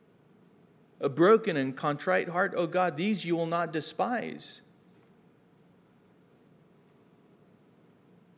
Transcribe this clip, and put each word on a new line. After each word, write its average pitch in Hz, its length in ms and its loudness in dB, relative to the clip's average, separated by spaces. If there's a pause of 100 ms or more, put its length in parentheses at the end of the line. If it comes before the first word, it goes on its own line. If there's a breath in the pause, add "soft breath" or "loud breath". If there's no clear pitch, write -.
(1000)
"A 143 100 0
broken 180 480 4
and 131 180 -2
contrite 165 540 0
heart, 180 260 0
oh 170 120 0
God, 175 300 0
these 180 280 -2
you 165 100 0
will 165 120 -2
not 165 260 -4
despise." - 880 -6 (3750)